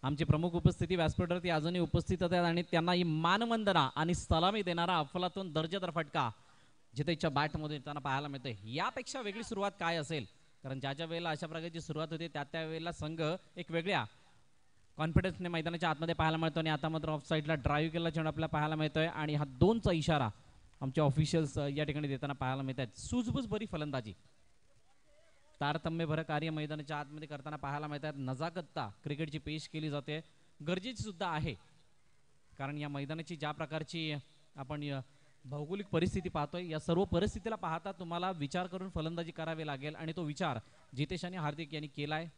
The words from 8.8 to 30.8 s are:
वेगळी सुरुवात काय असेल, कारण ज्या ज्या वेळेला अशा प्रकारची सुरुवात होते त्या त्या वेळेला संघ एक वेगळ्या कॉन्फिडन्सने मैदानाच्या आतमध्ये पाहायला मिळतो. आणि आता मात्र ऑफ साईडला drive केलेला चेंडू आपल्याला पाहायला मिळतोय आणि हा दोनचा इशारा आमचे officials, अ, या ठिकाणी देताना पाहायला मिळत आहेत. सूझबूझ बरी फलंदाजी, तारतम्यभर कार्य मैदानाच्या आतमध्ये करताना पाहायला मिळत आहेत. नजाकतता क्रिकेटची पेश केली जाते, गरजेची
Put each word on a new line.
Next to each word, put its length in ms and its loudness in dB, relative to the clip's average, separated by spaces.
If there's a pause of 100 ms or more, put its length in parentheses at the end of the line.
वेगळी 220 -4
सुरुवात 380 -2
काय 160 2
असेल, 300 -2 (360)
कारण 180 -6
ज्या 120 -2
ज्या 140 -4
वेळेला 240 -2
अशा 160 -4
प्रकारची 340 -6
सुरुवात 300 -4
होते 180 -6
त्या 160 -4
त्या 200 -6
वेळेला 280 -4
संघ 300 -4 (340)
एक 140 -8
वेगळ्या 340 2 (920)
कॉन्फिडन्सने 520 2
मैदानाच्या 420 0
आतमध्ये 240 0
पाहायला 220 4
मिळतो. 220 2
आणि 120 2
आता 180 0
मात्र 200 0
ऑफ 200 -2
साईडला 260 2
drive 380 2
केलेला 180 0
चेंडू 180 0
आपल्याला 240 -2
पाहायला 220 2
मिळतोय 320 2
आणि 280 -2
हा 100 2
दोनचा 480 4
इशारा 360 4 (520)
आमचे 200 0
officials, 580 4
अ, 80 0
या 180 0
ठिकाणी 240 -2
देताना 240 -2
पाहायला 300 -2
मिळत 160 -4
आहेत. 200 -6
सूझबूझ 480 0
बरी 200 -2
फलंदाजी, 480 -4 (1500)
तारतम्यभर 640 0
कार्य 280 0
मैदानाच्या 500 -4
आतमध्ये 280 -10
करताना 280 -8
पाहायला 300 -4
मिळत 180 -6
आहेत. 120 -4
नजाकतता 720 -4 (120)
क्रिकेटची 360 -4
पेश 300 -6
केली 220 -4
जाते, 300 -4 (460)
गरजेची 360 -2